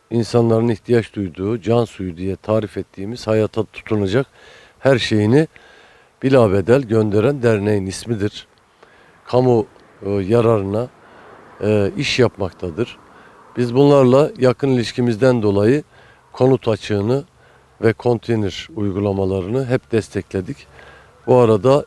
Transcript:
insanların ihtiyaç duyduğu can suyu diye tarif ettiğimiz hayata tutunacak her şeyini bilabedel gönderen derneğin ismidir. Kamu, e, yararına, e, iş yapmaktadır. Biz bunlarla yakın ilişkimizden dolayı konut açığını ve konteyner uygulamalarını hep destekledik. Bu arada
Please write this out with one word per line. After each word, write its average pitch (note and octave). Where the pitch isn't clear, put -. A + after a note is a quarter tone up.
insanların A#2
ihtiyaç A#2
duyduğu G2
can A2+
suyu F#2
diye F#2
tarif G#2+
ettiğimiz G2+
hayata A2
tutunacak G#2
her C3+
şeyini A2+
bilabedel A#2
gönderen A2
derneğin G#2
ismidir. G#2
Kamu, B2
e, G2
yararına, G#2+
e, G2+
iş -
yapmaktadır. G2
Biz A#2+
bunlarla C#3
yakın B2+
ilişkimizden B2
dolayı G#2
konut B2+
açığını G#2+
ve A2
konteyner A2
uygulamalarını G2
hep B2
destekledik. G2+
Bu B2+
arada A#2+